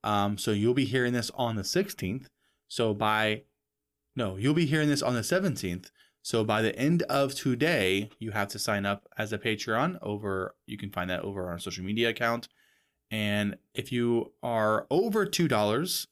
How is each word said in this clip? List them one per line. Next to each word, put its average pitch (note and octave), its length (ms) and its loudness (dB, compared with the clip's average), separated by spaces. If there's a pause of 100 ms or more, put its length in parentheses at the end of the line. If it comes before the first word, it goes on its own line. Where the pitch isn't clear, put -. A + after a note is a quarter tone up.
Um, G2+ 340 2
so - 140 -2
you'll G#2+ 240 4
be C3+ 100 2
hearing B2 280 0
this A#2+ 180 -2
on A#2 240 -2
the G2 80 -2
sixteenth. C3+ 640 -4 (380)
So A2+ 260 0
by, G#2+ 480 2 (720)
no, G2+ 200 -2
you'll B2 180 2
be E3 140 2
hearing D3+ 200 2
this D3 140 2
on B2 140 0
the A2 80 -2
seventeenth. A2+ 680 -2 (320)
So A2+ 220 0
by A2 180 2
the A2 140 2
end D#3+ 280 2
of C#3 300 0
today, A#2+ 760 2 (100)
you A2 120 -8
have G2+ 180 -2
to G#2 100 -10
sign G2+ 260 0
up G2+ 220 -2 (100)
as A2 160 -4
a G#2 60 -4
Patreon A#2 640 0
over, G#2 520 -4 (120)
you A2 100 -10
can G2+ 140 -8
find F#2 180 -4
that F2+ 120 -2
over G2 240 -6
on F2 80 -6
our E2+ 60 -8
social F2+ 240 -8
media A2+ 260 0
account. A#2 380 -2 (640)
And G#2 460 0 (160)
if - 180 -6
you A#2+ 420 0 (100)
are A2 480 2
over G3+ 340 2
two E3+ 220 2
dollars A#2 640 2